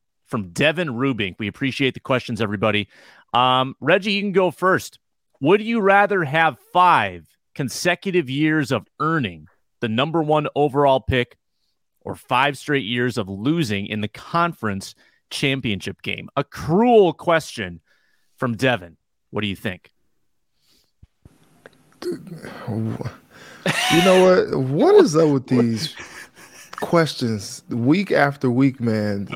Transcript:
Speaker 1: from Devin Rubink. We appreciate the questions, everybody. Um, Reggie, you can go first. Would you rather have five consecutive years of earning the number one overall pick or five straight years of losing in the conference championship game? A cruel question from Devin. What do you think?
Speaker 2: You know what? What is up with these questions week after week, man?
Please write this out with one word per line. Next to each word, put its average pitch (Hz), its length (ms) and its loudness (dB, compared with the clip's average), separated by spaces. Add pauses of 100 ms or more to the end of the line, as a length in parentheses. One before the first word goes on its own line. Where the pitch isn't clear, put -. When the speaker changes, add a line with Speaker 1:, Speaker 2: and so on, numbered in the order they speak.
(280)
Speaker 1:
from 101 240 -6
Devin 151 380 0
Rubink. 113 500 -4
We 107 80 -4
appreciate 131 460 -4
the - 60 -14
questions, 120 420 -4
everybody. 104 460 -2 (460)
Um, 127 480 2
Reggie, 185 320 0
you 202 80 -2
can 202 100 -4
go 180 180 2
first. - 500 -2 (420)
Would 190 200 4
you 226 200 -2
rather 196 420 4
have 151 340 0 (140)
five 120 560 2 (260)
consecutive 175 760 -2
years 151 420 0
of 113 160 -2 (140)
earning 120 460 -4 (340)
the 117 80 -4
number 151 340 0
one 151 320 0
overall 139 460 2
pick - 360 -2 (640)
or 95 140 -10
five 131 420 0
straight 139 280 -2
years 120 320 -2
of 98 100 -4
losing 104 580 -2
in 107 140 -6
the 107 80 -4
conference - 880 -4 (340)
championship 123 720 -4
game? - 360 -10
A 139 80 -2
cruel 202 680 4
question 113 680 -2 (560)
from 120 180 -4
Devin. 92 400 -2 (340)
What 104 120 -6
do 104 60 -4
you 95 100 -4
think? - 340 -10 (2250)
Speaker 2:
You - 2000 -4
know 185 500 6
what? 143 60 0
What 170 360 4
is 247 220 6
up 160 120 4
with 135 180 0
these 117 480 0 (840)
questions 120 920 -2
week 143 420 0
after 143 380 0
week, 131 300 2
man? 104 560 -2